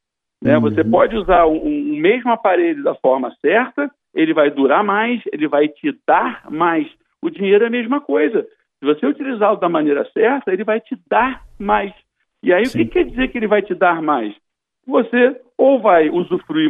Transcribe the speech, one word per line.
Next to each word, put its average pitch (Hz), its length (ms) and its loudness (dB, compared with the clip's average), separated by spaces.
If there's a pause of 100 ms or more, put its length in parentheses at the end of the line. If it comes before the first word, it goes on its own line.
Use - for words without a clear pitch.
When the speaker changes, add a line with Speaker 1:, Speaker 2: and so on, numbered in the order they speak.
(420)
Speaker 1:
né? - 140 2
Speaker 2:
Uhum. 120 60 2
Speaker 1:
Você 107 240 0
pode - 320 2
usar 180 260 2
o, 160 140 2
o 147 400 -4
mesmo 233 340 0
aparelho 175 520 0
da 151 120 -2
forma 127 460 -2
certa, 247 500 -2 (220)
ele 160 200 0
vai 147 160 4
durar 139 320 2
mais, 214 400 -2 (120)
ele 151 140 -4
vai 147 200 0
te 147 260 -6 (140)
dar 214 420 0
mais. 160 380 -2 (340)
O 170 80 -4
dinheiro 196 360 2
é - 20 2
a 226 40 -6
mesma 247 280 -2
coisa. 277 480 -2 (320)
Se 135 60 -10
você 151 200 0
utilizá-lo 247 520 -2
da 180 120 -2
maneira 151 420 0
certa, 220 400 -2
ele 185 120 -2
vai 220 180 -4
te - 160 -12 (100)
dar 240 360 -2 (160)
mais. 202 340 -2 (480)
E - 100 0
aí, 180 120 4
o - 20 -2
Speaker 2:
Sim. - 140 -4
Speaker 1:
que 320 60 0
quer 339 200 0
dizer 254 220 -4
que 247 100 -10
ele 220 80 -4
vai 208 160 0
te 202 140 -6
dar 170 260 0
mais? 127 320 -2 (540)
Você 254 520 0 (160)
ou 262 240 4
vai 175 300 4
usufruir 165 600 -2